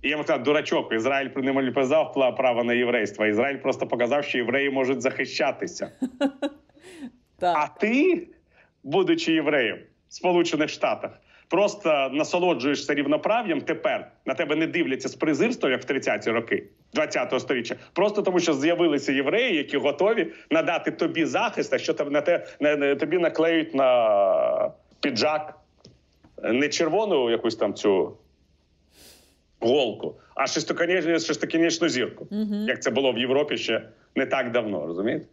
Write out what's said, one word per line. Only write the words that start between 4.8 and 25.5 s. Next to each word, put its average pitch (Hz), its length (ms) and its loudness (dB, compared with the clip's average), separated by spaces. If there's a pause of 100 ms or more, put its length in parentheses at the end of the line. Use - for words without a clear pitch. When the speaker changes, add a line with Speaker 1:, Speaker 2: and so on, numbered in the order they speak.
Speaker 1:
захищатися». 131 920 -4 (280)
Speaker 2:
<laughs> 277 100 0 (1080)
Так. 175 180 0
Speaker 1:
А - 220 -4
ти, 285 480 2 (560)
будучи 160 500 2
євреєм 139 440 0 (320)
в - 40 -20
Сполучених 165 560 0
Штатах, 113 420 -4 (360)
просто 160 680 0
насолоджуєшся 147 800 0
рівноправ'ям 151 680 0
тепер, 147 500 -4 (140)
на 131 80 -2
тебе 151 220 -2
не 160 120 0
дивляться 135 420 -2
з - 60 -12
презирством, 151 560 0
як 127 100 0
в - 40 -14
тридцяті 120 460 -2
роки 113 320 -2 (300)
двадцятого 139 460 0
сторіччя, 123 360 -4 (180)
просто 208 280 2
тому 180 180 2
що 156 140 2
з'явилися 156 580 2
євреї, 165 460 2
які 143 200 -2
готові 165 540 2 (180)
надати 160 420 0
тобі 165 340 0
захист, 175 480 0
а 127 40 2
що - 160 -2
там 143 180 -2
на 143 100 2
те, 170 240 0 (140)
на, 147 160 2
на, 143 200 2
тобі 160 220 -2
наклеють 165 580 2
на 101 960 4 (300)
піджак 143 580 0 (840)